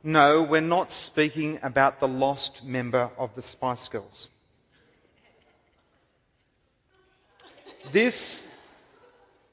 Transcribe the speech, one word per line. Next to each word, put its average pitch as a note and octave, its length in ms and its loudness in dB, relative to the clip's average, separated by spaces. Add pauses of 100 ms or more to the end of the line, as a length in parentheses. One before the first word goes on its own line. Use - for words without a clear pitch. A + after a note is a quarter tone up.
No, D#3 400 6
we're D#3 160 2
not E3+ 320 -2
speaking D3+ 680 -2
about C3+ 380 2
the C#3 80 0
lost C3+ 580 -4
member B2 540 -2
of B2 160 -8
the B2+ 80 -14
Spice - 460 -8
Girls. - 400 -14 (3500)
This - 540 0 (1080)